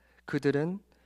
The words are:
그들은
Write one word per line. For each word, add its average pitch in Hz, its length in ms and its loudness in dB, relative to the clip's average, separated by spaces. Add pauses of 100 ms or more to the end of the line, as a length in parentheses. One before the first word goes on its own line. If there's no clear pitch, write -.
(260)
그들은 147 580 0 (220)